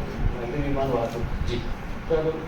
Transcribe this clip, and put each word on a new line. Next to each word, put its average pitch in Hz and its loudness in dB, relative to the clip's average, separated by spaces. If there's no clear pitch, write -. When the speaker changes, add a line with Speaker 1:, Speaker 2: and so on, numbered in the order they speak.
Speaker 1:
नागरी 143 -2
विमान 135 2
वाहतूक. 120 0
Speaker 2:
जी. 120 0
Speaker 1:
तर 240 4